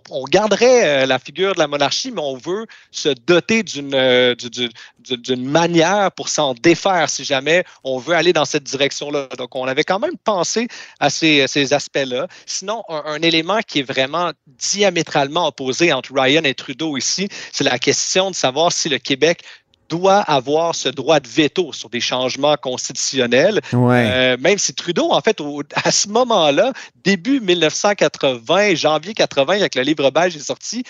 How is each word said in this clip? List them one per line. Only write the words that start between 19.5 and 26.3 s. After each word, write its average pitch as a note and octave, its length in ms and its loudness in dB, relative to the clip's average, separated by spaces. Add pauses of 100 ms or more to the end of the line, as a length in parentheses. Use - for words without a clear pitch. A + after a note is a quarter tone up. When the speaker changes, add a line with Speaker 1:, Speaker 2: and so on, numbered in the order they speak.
Speaker 1:
doit F#3+ 300 4
avoir D#3 560 0
ce - 140 -4
droit C#3 320 2
de B2+ 80 -6
veto D3 440 0
sur - 160 -14
des A#2+ 120 -6
changements C3 560 0
constitutionnels. C3 1040 0 (120)
Speaker 2:
Ouais. B2 380 4
Speaker 1:
Euh, B2+ 300 2
même - 180 2
si - 160 -4
Trudeau, B3 380 -2
en D#3+ 80 2
fait, A3 200 0
au, D3 220 -6 (140)
à E3+ 160 0
ce - 160 0
moment-là, G#3 640 2 (320)